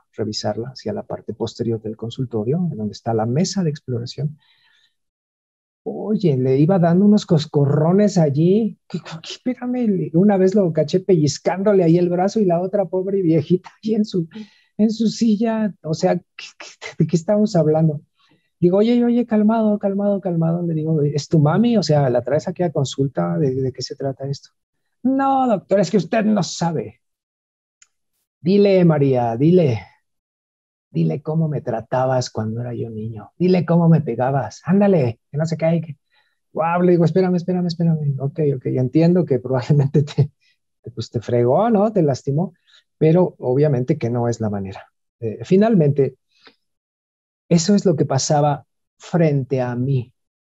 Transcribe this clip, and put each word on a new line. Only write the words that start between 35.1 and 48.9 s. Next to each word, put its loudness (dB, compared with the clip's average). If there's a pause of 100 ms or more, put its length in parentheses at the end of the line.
que -8
no -2
se -6
cae". 0
Que, -12 (560)
guau, -2
le 4
digo, 4
"Espérame, 2
espérame, -2
espérame. -2
Ok, -6 (180)
ok, -10
entiendo 2
que 0
probablemente 0
te, -2 (500)
te, -18
pues, -12
te -6
fregó, 0
¿no? 2
Te 2
lastimó, -2 (440)
pero 2
obviamente 0
que -4
no -2
es -4
la -4
manera". -10 (320)
Eh, -8
finalmente, 2 (1300)
eso 2
es 2
lo 2
que 0
pasaba 0 (320)